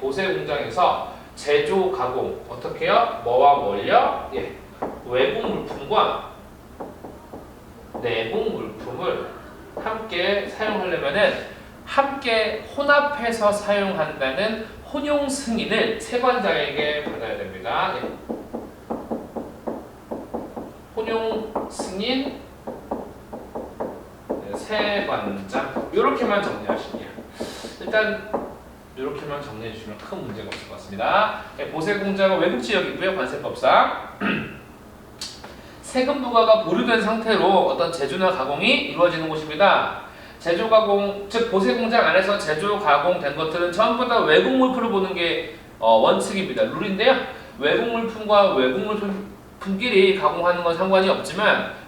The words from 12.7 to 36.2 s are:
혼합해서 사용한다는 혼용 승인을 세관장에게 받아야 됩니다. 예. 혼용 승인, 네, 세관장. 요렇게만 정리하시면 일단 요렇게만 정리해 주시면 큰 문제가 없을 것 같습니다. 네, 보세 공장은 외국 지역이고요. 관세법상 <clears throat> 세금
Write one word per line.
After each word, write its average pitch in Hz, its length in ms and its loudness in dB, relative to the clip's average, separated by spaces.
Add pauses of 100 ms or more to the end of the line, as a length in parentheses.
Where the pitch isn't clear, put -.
혼합해서 277 800 2
사용한다는 202 1120 0 (240)
혼용 285 380 0
승인을 220 720 0
세관장에게 160 1040 0
받아야 - 320 -6
됩니다. 123 600 -4
예. - 120 -6 (3000)
혼용 226 560 -2 (160)
승인, 247 720 -4 (1900)
네, - 280 -6
세관장. - 1400 -4
요렇게만 220 480 2
정리하시면 - 640 -6 (800)
일단 202 480 0 (680)
요렇게만 143 440 -6
정리해 110 320 -10
주시면 104 240 -12
큰 - 260 -10
문제가 104 220 -10
없을 - 220 -12
것 - 80 -14
같습니다. 196 640 0 (180)
네, 143 120 -6
보세 170 280 -2
공장은 190 400 2
외국 185 240 2
지역이고요. 185 540 -2
관세법상 - 1040 2
<clears throat> - 420 -4 (1200)
세금 269 400 0